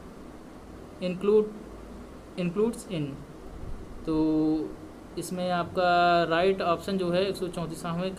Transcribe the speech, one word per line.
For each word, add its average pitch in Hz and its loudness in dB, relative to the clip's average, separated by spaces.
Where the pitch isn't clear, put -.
include, 202 4
includes 202 0
in, 156 -2
तो 156 2
इसमें 180 -2
आपका 175 4
right 185 4
option 175 2
जो 175 0
है 180 4
एक 190 -2
सौ 185 -2
चौंतीसवाँ 170 -4